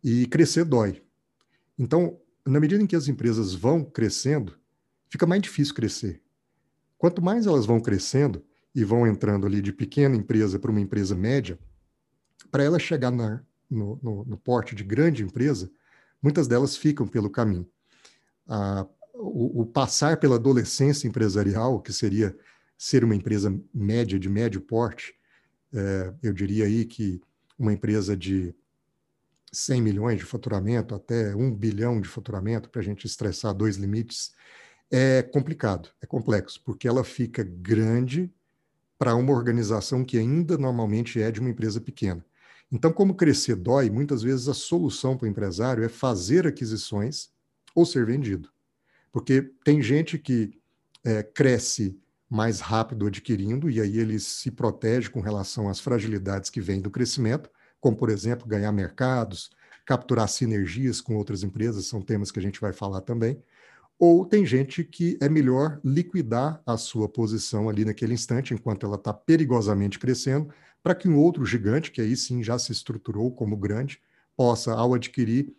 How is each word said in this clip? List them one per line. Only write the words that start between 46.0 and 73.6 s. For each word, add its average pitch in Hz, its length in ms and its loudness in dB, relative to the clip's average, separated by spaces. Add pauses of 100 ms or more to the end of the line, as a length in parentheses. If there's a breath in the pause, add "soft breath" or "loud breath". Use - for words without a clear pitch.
aquisições 110 840 -6 (440)
ou 170 120 6
ser 135 180 0
vendido. 110 460 -4 (600)
Porque 135 300 2 (220)
tem 147 160 6
gente 147 380 0
que, 113 400 -2 (460)
é, 110 180 0
cresce 113 760 0 (320)
mais 107 300 0
rápido 113 480 -2
adquirindo, 113 640 -2
e 113 100 0
aí 104 180 0
ele 110 200 0
se - 320 -6
protege 113 580 -2
com 127 120 -8
relação 101 480 -4
às 95 100 -4
fragilidades 101 720 -4
que - 100 -6
vêm 98 200 -2
do 98 100 -6
crescimento, 123 580 -2 (320 soft breath)
como, 117 160 4
por 117 140 0
exemplo, 110 380 -4
ganhar 104 240 -2
mercados, 107 800 -2 (340 soft breath)
capturar 117 440 0
sinergias 110 720 -2
com 113 140 -4
outras 101 300 -4
empresas, 104 420 -4
são 107 140 -6
temas 101 320 -4
que 104 80 -6
a - 20 -4
gente 98 180 -6
vai 101 120 -4
falar 95 300 -6
também. 117 380 -2 (560 soft breath)
Ou 170 300 8
tem 208 180 6
gente 135 380 0
que 170 380 -2
é 143 80 4
melhor 147 560 2
liquidar 143 800 0
a 117 100 0
sua 107 320 -4
posição 110 600 -2
ali 107 160 0
naquele 110 300 -2
instante, 123 380 -4
enquanto 107 320 -4
ela 101 140 -4
tá - 140 -6
perigosamente 110 840 2
crescendo, 135 540 -2 (300 loud breath)
pra 175 120 2
que 180 140 -2
um 156 80 6
outro 156 300 4
gigante, 113 460 0
que - 80 -6
aí 117 160 0
sim 123 260 -4
já 117 160 -2
se - 140 -6
estruturou 110 580 -4
como 107 260 -4
grande, 104 440 -4 (360)